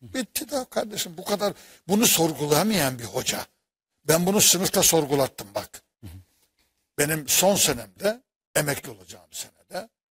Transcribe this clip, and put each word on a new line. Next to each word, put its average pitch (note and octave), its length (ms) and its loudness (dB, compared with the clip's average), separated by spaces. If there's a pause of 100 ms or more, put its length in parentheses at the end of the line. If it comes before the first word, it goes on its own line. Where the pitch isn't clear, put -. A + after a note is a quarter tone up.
Bitti G#3 500 -8
daha C4 140 -4
kardeşim G#3 520 -8
bu F#3 80 -14
kadar. G3+ 280 -2 (340)
Bunu G#3 200 4
sorgulamayan D3+ 920 2
bir A#2 40 -12
hoca. - 420 -6 (640)
Ben E3 180 4
bunu G3 160 2
sınıfta F3+ 420 2
sorgulattım C#3 720 0
bak. - 260 -10 (1160)
Benim D3 300 -2
son F#3+ 280 4
senemde, D#3 680 -2 (340)
emekli D3 360 -4
olacağım F2+ 400 -20
senede, - 580 -14 (220)